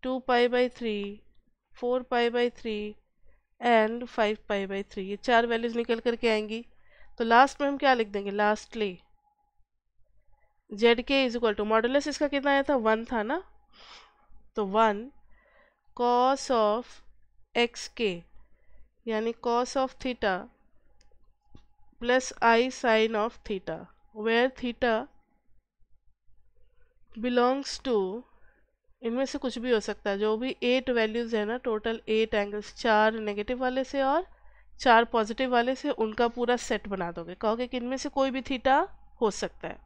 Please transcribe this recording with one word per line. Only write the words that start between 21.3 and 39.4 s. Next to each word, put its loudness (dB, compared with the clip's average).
plus 2
I 4
sin 2
of -8
theta, -8
where 0
theta 0
belongs 0
to, 0
इनमें -2
से -8
कुछ -6
भी -4
हो 4
सकता -6
है, -2
जो 0
भी -6
एट 2
वैल्यूज 0
है 0
ना, -4
टोटल -4
एट 0
एंगल्स, -4
चार 4
नेगेटिव -4
वाले 0
से -2
और 0
चार 8
पॉजिटिव 0
वाले 2
से, -4
उनका 0
पूरा 0
सेट -4
बना -4
दोगे। -10
कहोगे -2
कि -8
इनमें -4
से -6
कोई 0
भी -4
theta 2
हो 2
सकता -8